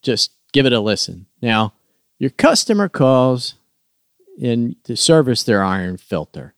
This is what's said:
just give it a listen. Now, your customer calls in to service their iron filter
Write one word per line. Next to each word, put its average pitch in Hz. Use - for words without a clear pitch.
just -
give 135
it 123
a 113
listen. 95
Now, 110
your 135
customer 220
calls 131
in 117
to 117
service 143
their 104
iron 92
filter 76